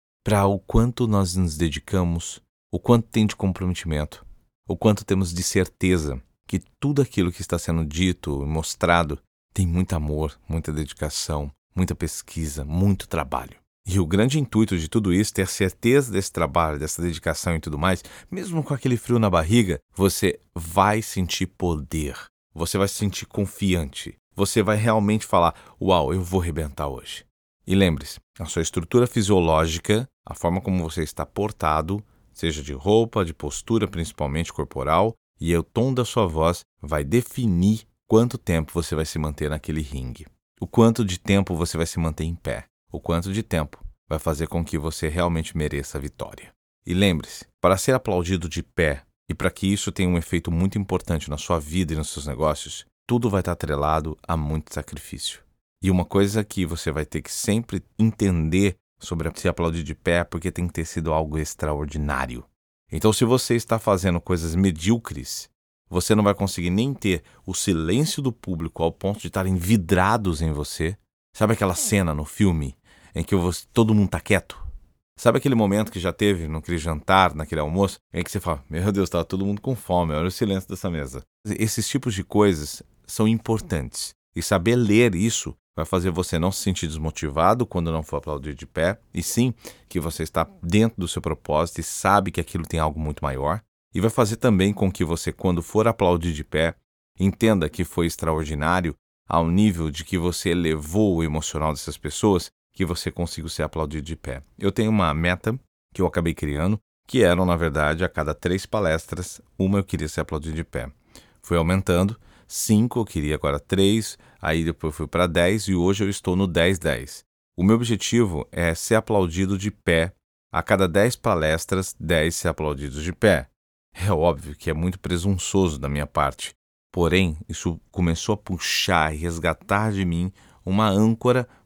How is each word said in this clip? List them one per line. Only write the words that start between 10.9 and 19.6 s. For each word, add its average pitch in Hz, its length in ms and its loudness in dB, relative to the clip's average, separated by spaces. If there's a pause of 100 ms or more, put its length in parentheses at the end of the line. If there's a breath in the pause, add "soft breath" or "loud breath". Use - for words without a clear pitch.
muita 90 220 0
pesquisa, 76 680 -6
muito 92 420 2
trabalho. 67 480 -6 (320)
E 92 100 0
o 90 80 2
grande 107 320 2
intuito 110 400 2
de 80 120 -4
tudo 104 240 2
isso, 101 200 2
ter 95 140 0
certeza 120 640 2
desse 95 220 -2
trabalho, 78 440 0
dessa 76 240 -6
dedicação 85 540 -2
e 78 60 -4
tudo 76 160 -6
mais, 90 260 0 (260 loud breath)
mesmo 180 320 -6
com 143 120 -4
aquele 127 240 0
frio 120 220 0
na 107 100 2
barriga, 87 500 2 (160)